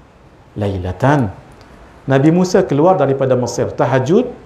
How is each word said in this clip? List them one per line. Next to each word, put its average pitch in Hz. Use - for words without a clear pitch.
lailatan." 101
Nabi 139
Musa 180
keluar 170
daripada 135
Mesir, 113
tahajud 135